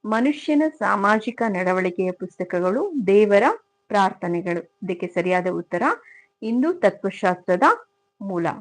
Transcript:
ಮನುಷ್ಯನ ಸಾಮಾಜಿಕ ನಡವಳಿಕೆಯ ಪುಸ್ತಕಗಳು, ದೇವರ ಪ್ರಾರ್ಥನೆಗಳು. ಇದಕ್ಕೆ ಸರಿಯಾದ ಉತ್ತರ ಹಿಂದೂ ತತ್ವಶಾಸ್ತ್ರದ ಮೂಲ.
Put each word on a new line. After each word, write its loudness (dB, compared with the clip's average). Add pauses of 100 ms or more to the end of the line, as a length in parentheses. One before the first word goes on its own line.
ಮನುಷ್ಯನ 0 (160)
ಸಾಮಾಜಿಕ 0
ನಡವಳಿಕೆಯ 0
ಪುಸ್ತಕಗಳು, -4
ದೇವರ 6 (440)
ಪ್ರಾರ್ಥನೆಗಳು. -2
ಇದಕ್ಕೆ -6
ಸರಿಯಾದ 0
ಉತ್ತರ -4 (600)
ಹಿಂದೂ 0
ತತ್ವಶಾಸ್ತ್ರದ 0 (580)
ಮೂಲ. -4 (140)